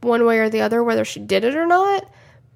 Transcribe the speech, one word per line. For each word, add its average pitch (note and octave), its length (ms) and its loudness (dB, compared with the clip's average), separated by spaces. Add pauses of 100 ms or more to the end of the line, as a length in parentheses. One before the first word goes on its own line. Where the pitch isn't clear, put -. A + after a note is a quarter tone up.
one A#3 240 2
way A3+ 140 2
or A3 100 0
the A3 120 -2
other A3+ 200 0
whether A3+ 220 0
she - 160 -10
did G#3 240 -2
it B3+ 120 0
or E4 100 -2
not. F#4+ 440 2 (460)